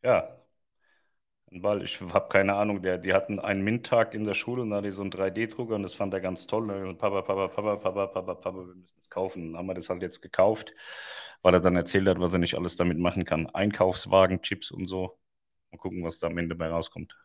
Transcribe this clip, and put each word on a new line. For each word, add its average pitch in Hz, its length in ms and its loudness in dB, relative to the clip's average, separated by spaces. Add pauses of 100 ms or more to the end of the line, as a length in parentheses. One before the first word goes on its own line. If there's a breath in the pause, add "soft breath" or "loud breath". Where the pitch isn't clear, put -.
Ja. 104 360 2 (1160)
Weil 98 260 0
ich - 180 -8
hab 90 300 0
keine 98 240 6
Ahnung, 104 280 0
der, 90 160 0
die 92 160 0
hatten 98 240 2
einen 98 240 -2
mint-tag 113 520 2
in 107 100 -4
der 104 100 -2
Schule 123 280 -4
und 107 80 -2
da 104 60 -2
hatte 101 120 -2
ich 95 60 -6
so 101 80 -8
einen 95 100 -4
drei 95 180 -2
D 110 160 -2
Drucker 113 300 -4
und 101 80 -2
das 92 100 -8
fand 98 180 -4
er 95 80 -2
ganz 92 280 -6
toll. 110 140 0
Und 110 60 -4
dann 98 120 -6
gesagt, 95 180 -8
„Papa, 98 240 0
Papa, 98 260 0
Papa, 104 280 -2
Papa, 98 320 -2
Papa, 92 260 -6
Papa, 95 240 -8
wir 90 160 -16
müssen 90 220 -20
das - 120 -20
kaufen.“ 90 440 -6
Dann 82 60 -10
haben 92 80 -6
wir 92 80 -4
das 90 140 -8
halt 90 140 -4
jetzt 85 180 -8
gekauft, 101 540 2 (680 loud breath)
weil 90 120 8
er 90 60 8
dann 90 160 4
erzählt 95 320 2
hat, 90 100 4
was 87 140 2
er 92 80 4
nicht 82 160 0
alles 87 200 -2
damit 87 220 2
machen 87 260 0
kann. 80 240 -2
Einkaufswagen, 95 920 4
Chips - 300 -6
und 95 140 -6
so. 92 300 -6 (540)
Mal 87 80 -20
gucken, 92 260 -6
was 82 140 -6
da 85 100 -4
am 85 100 -2
Ende 85 180 -2
bei 82 120 -4
rauskommt. 85 560 -6